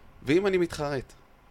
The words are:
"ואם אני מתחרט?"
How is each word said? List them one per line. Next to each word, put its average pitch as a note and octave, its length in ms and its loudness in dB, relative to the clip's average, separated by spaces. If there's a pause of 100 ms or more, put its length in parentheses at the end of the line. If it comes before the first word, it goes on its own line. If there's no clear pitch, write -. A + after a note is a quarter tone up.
(240)
"ואם F3+ 240 2
אני F#3 100 2
מתחרט?" D3 560 -4 (380)